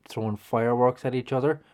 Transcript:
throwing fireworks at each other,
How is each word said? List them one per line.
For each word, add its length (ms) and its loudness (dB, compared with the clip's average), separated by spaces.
throwing 280 -4
fireworks 680 0
at 100 -2
each 180 -4
other, 300 0